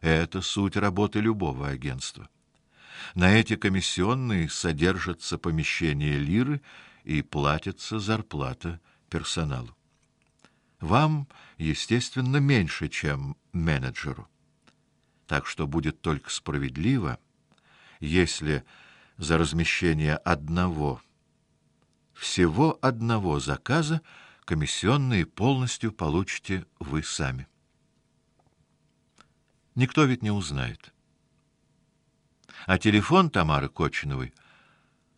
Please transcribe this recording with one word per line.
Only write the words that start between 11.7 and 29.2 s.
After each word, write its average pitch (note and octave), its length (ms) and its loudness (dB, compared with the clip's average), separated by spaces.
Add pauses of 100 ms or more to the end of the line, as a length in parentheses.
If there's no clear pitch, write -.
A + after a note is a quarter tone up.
меньше, A2+ 520 2
чем C#2 480 -4 (160)
менеджеру. C#2+ 760 -2 (960)
Так C#2+ 220 -2
что - 180 -4
будет D2+ 360 -2
только D2+ 280 -2
справедливо, C#2+ 880 -2 (800)
если D#2 640 0 (540)
за D#2 200 2
размещение D#2+ 800 2
одного, D#2 840 -2 (1120)
всего F#2+ 680 2
одного A2+ 580 0
заказа D3 600 -2 (440)
комиссионные G2 800 0
полностью B2 640 0
получите F#2 760 -2 (140)
вы D2+ 220 -4
сами. C2 460 -6 (2250)